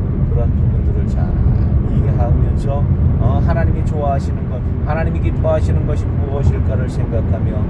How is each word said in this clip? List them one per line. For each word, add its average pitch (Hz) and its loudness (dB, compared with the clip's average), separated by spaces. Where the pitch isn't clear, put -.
그런 - 2
부분들을 - 2
잘 - 0
이해하면서, - 2
어, - 2
하나님이 - 0
좋아하시는 - -2
것, - -6
하나님이 - -2
기뻐하시는 - 0
것이 - -2
무엇일까를 - 0
생각하며 - -2